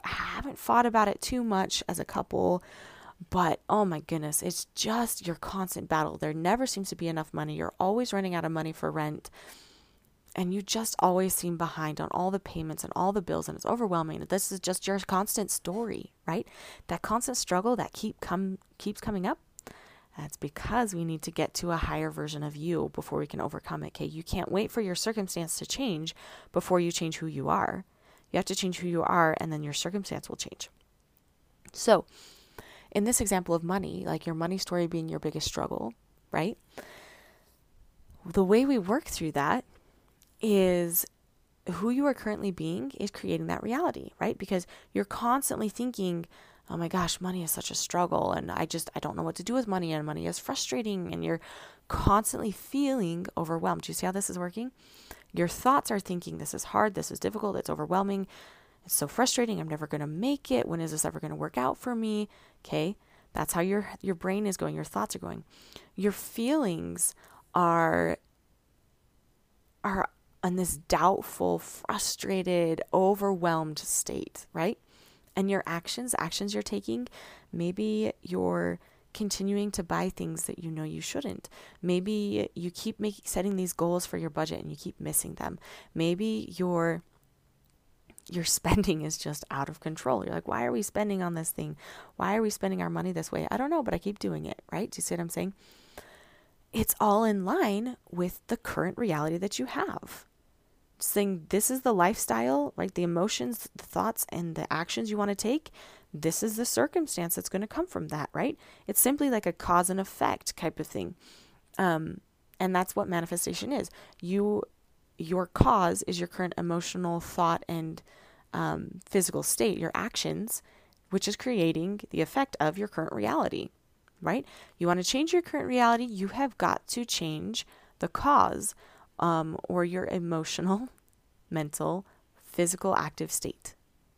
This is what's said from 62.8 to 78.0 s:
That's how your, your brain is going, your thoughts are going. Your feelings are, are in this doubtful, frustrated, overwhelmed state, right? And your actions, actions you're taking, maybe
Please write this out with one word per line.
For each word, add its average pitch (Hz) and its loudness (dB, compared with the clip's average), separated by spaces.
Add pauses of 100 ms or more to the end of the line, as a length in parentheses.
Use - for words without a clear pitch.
That's - -2
how 170 2
your, 196 0 (140)
your 190 0
brain 190 -2
is 190 -2
going, 156 -2
your 156 -6
thoughts 202 -4
are - -10
going. 170 -8 (520)
Your 196 2
feelings 226 -2 (400)
are, 170 4 (1600)
are 196 2 (340)
in 180 2
this 175 0
doubtful, 175 2
frustrated, 180 0 (100)
overwhelmed 180 4
state, - -4
right? 170 0 (560)
And 190 2
your 196 4
actions, 233 -2
actions 202 -2
you're 208 0
taking, 226 -4 (440)
maybe 214 0 (100)